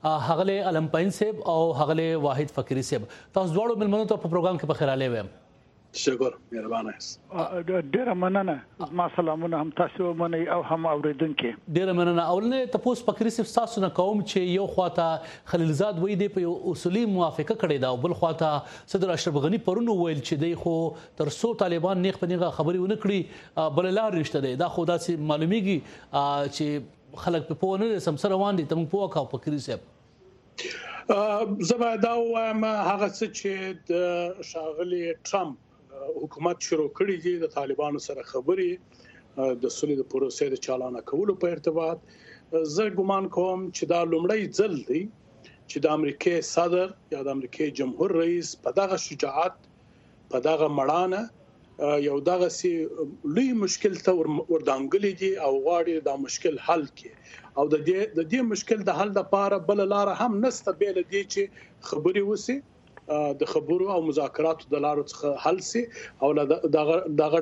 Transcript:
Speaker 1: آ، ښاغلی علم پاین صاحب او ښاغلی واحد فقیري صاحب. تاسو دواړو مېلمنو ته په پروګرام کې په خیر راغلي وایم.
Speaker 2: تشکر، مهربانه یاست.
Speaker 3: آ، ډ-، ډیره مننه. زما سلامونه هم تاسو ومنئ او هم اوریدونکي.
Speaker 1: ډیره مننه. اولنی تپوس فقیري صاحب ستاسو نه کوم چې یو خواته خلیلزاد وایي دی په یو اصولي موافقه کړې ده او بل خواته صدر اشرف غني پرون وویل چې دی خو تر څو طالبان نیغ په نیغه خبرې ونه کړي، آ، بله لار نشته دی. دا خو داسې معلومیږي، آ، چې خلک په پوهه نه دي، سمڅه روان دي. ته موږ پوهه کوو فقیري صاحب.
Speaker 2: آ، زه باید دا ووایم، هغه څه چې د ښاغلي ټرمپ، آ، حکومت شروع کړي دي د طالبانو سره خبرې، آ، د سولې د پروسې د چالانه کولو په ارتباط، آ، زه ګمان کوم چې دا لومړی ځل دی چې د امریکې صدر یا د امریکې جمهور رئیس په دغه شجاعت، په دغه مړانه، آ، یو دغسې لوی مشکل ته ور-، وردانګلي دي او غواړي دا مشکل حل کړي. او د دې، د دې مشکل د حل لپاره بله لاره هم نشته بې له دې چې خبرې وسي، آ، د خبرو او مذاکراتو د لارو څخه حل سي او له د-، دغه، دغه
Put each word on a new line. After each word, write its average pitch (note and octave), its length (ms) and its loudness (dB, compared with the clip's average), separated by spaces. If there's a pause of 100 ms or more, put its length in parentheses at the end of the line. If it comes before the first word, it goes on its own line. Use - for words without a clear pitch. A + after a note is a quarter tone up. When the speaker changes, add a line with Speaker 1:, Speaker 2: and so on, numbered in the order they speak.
Speaker 1:
آ، D#3 160 2
ښاغلی F3 420 2
علم E3 260 0
پاین E3 240 2
صاحب G#3+ 260 0 (100)
او E3 280 4
ښاغلی D#3+ 400 2
واحد C#3+ 360 0
فقیري C3 320 -2
صاحب. A#2+ 200 -2 (300)
تاسو F#3 220 0
دواړو A3 240 2
مېلمنو G#3 280 2
ته G#3+ 100 2
په - 120 -4
پروګرام F3+ 300 2
کې - 80 -4
په D3+ 80 2
خیر D3 140 2
راغلي C3+ 200 0
وایم. A2 180 -2 (680)
Speaker 2:
تشکر، B2+ 380 0 (220)
مهربانه A2 380 -4
یاست. - 300 -14 (100)
Speaker 3:
آ، F3 300 -4
ډ-، F3 300 -2
ډیره A#3+ 240 0
مننه. F3+ 480 0 (160)
زما F3 380 -2
سلامونه E3 460 0
هم D#3 80 -4
تاسو F3 340 0
ومنئ E3+ 420 0
او F3 160 0
هم E3 240 -2
اوریدونکي. D3 680 0 (200)
Speaker 1:
ډیره F#3 200 0
مننه. F3 300 4
اولنی A3+ 440 0
تپوس B3 380 0
فقیري A3 260 2
صاحب A3+ 160 -2
ستاسو A3+ 340 -2
نه F#3 80 2
کوم G3 340 0
چې - 140 -4
یو F#3 300 2
خواته E3+ 540 0 (240)
خلیلزاد E3+ 540 2
وایي G3 160 0
دی G3+ 140 2
په G3 120 -2
یو E3+ 320 -2
اصولي F#3 340 0
موافقه F3 480 0
کړې D#3+ 260 0
ده B2+ 80 2
او B2+ 80 0
بل E3 160 0
خواته D#3 500 0 (240)
صدر F#3+ 240 0
اشرف E3 240 0
غني D3+ 240 2
پرون A#3 300 0
وویل E3+ 320 0
چې - 140 -2
دی E3 200 0
خو E3 200 -2 (420)
تر D#3 80 0
څو G#3+ 300 -2 (100)
طالبان F3 340 0
نیغ F#3 220 0
په F3+ 60 0
نیغه F3 240 0
خبرې E3 260 0
ونه F#3 200 0
کړي، G3 280 0 (320)
آ، D#3 120 0
بله F3 220 2
لار G#3+ 220 2
نشته D#3 280 0
دی. C3 140 -2
دا E3 140 0
خو E3+ 160 -2
داسې E3+ 260 0 (220)
معلومیږي، F3+ 480 0 (320)
آ، C#3+ 340 0
چې D3 340 -2 (360)
خلک E3+ 320 -2
په D#3+ 60 -4
پوهه F#3+ 260 0
نه A3+ 80 2
دي، G#3 160 0
سمڅه E3+ 260 0
روان G3 260 2
دي. D#3+ 80 0
ته D#3+ 120 -2
موږ E3 180 0
پوهه G3 140 0
کوو C3+ 300 -4
فقیري D3 200 -4
صاحب. A#2+ 220 -6 (1300)
Speaker 2:
آ، G#3 340 2 (160)
زه G3 160 2
باید A#3 240 0
دا A#3 200 2
ووایم، A3+ 440 0
هغه G3+ 440 0
څه G#3+ 180 -4 (120)
چې G3 120 -4 (400)
د - 20 2 (560)
ښاغلي E3+ 680 -4 (140)
ټرمپ، E3+ 260 -2
آ، - 520 -16 (160)
حکومت E3 460 -2
شروع D#3 200 0 (100)
کړي F#3 260 -4
دي F3+ 180 2
د D#3 160 -4
طالبانو C#3+ 400 -2
سره C3 240 -10
خبرې، F3 560 0
آ، - 760 -6 (100)
د - 20 -2 (120)
سولې D3 240 0
د B2+ 140 -4
پروسې C3+ 300 0 (100)
د - 0 -
چالانه B2+ 460 -4 (120)
کولو F#3+ 220 2 (100)
په - 20 2 (120)
ارتباط، D#3+ 400 0
آ، - 640 -6
زه D#3+ 260 0 (100)
ګمان F#3+ 380 2
کوم F#3 340 0
چې - 140 -4 (100)
دا E3+ 100 2
لومړی F3 380 2 (160)
ځل G3+ 160 2 (140)
دی D3+ 140 0 (680)
چې - 100 -8
د C#3 80 2
امریکې D3+ 540 2
صدر F3 480 0 (260)
یا C#3 80 -6
د C3+ 140 -4
امریکې C3+ 280 -4 (180)
جمهور E3 280 0 (140)
رئیس E3+ 320 -2 (100)
په - 40 0 (120)
دغه F#3+ 140 0 (100)
شجاعت، D3 500 -2 (800)
په B2+ 40 2 (120)
دغه D#3 180 4
مړانه، E3 540 0 (520)
آ، D3 120 -2 (220)
یو C#3 80 0 (100)
دغسې F3+ 460 2 (640)
لوی B3+ 160 4
مشکل G3+ 420 0
ته F#3 240 2
ور-، D#3 320 0
وردانګلي D3+ 680 2
دي F#3+ 100 2 (160)
او C3+ 60 4 (120)
غواړي E3 400 2
دا C#3 120 -6
مشکل C#3 500 -2
حل E3 160 4
کړي. - 300 -12 (460)
او C#3+ 100 4
د D3 180 4
دې، F#3+ 140 2 (180)
د - 20 0 (100)
دې B3+ 100 2 (100)
مشکل G#3+ 380 0
د - 100 2
حل G3+ 180 0
لپاره G3+ 400 2 (140)
بله G3+ 220 4
لاره G3+ 280 2
هم A3 240 2
نشته A#3+ 280 0
بې G3 240 0
له F3+ 60 0 (100)
دې G3+ 100 2 (100)
چې G3 100 0 (460)
خبرې F#3 400 2
وسي، A3+ 280 -2 (600)
آ، D3 240 0
د D3+ 120 0
خبرو D#3+ 420 2
او E3+ 140 2
مذاکراتو D3+ 680 0
د C#3+ 120 0
لارو D3 260 2
څخه - 160 -4 (160)
حل F3 140 4 (120)
سي A#3+ 120 0 (400)
او C#3+ 100 6
له D3 200 4
د-، E3 100 4 (140)
دغه، D#3 200 4 (260)
دغه D#3 200 4